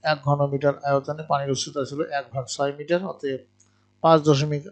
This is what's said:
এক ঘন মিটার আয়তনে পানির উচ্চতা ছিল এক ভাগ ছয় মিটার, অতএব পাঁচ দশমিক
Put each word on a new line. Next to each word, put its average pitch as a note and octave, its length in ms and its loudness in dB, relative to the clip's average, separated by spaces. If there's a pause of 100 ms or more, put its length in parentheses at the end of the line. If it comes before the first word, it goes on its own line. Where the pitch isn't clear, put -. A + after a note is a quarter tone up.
এক D#3 200 0
ঘন C#3+ 160 2 (120)
মিটার C#3 220 2 (100)
আয়তনে C#3+ 440 -2
পানির C#3 240 -2
উচ্চতা C#3 340 -4
ছিল C#3+ 160 -10
এক C#3+ 320 -6
ভাগ C3 120 -6
ছয় C#3+ 320 -4
মিটার, D#3 280 -2
অতএব C3+ 360 -6 (640)
পাঁচ D#3+ 180 8
দশমিক D3 500 2